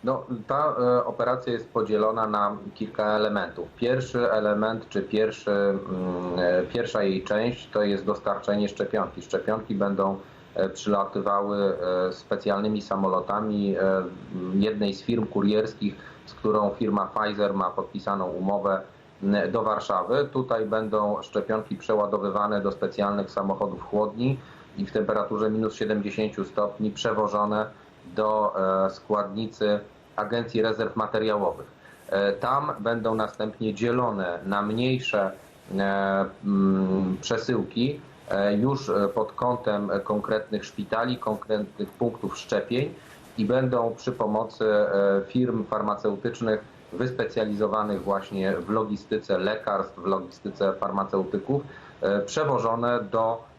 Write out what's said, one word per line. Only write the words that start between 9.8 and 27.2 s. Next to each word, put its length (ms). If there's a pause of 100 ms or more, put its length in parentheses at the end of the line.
e, 140
przylatywały, 1040 (360)
e, 40
specjalnymi 680
samolotami, 920
e, 280 (500)
jednej 400
z 80
firm 260
kurierskich, 680 (300)
z 80
którą 360
firma 460
Pfizer 380
ma 160
podpisaną 560
umowę, 560 (420)
m, 280
do 120
Warszawy. 680
Tutaj 340
będą 560
szczepionki 540
przeładowywane 840
do 100
specjalnych 600
samochodów 520
chłodni 560 (380)
i 80
w 60
temperaturze 580
minus 260
siedemdziesięciu 680
stopni 460
przewożone 880 (360)